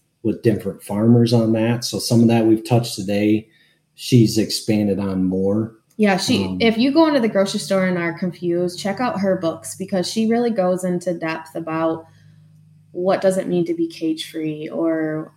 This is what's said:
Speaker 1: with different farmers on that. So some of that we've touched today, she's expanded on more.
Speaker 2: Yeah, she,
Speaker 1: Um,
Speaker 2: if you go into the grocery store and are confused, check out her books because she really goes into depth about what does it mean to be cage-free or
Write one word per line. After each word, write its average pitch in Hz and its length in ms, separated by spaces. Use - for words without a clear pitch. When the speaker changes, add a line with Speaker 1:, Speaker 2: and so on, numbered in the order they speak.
Speaker 1:
with 107 200
different 98 400
farmers 117 520
on 113 200
that. 117 300
So 101 160
some 117 220
of 117 80
that 117 160
we've 110 180
touched 120 320
today, 104 540
she's 110 420
expanded 104 640
on 95 260
more. 98 500
Speaker 2:
Yeah, 202 200
she, 196 280
Speaker 1:
Um, 190 140
Speaker 2:
if 226 180
you 262 140
go 320 160
into 294 120
the 226 80
grocery 196 320
store 190 260
and 185 140
are 170 180
confused, 175 600
check 202 200
out 226 200
her 190 180
books 165 380
because 185 340
she 220 180
really 233 220
goes 185 340
into 180 300
depth 160 420
about 160 500
what 185 280
does 190 160
it - 100
mean 175 180
to 170 80
be 165 140
cage-free 156 800
or 160 680